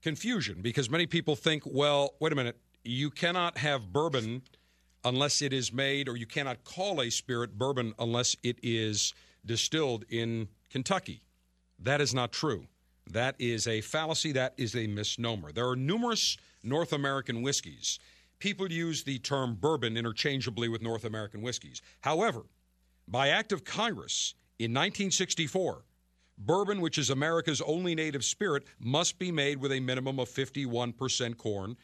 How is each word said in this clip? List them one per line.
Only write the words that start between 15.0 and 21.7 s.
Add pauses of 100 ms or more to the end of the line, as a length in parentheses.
There
are
numerous (260)
North
American
whiskeys. (400)
People
use
the
term
bourbon
interchangeably
with
North
American
whiskeys. (200)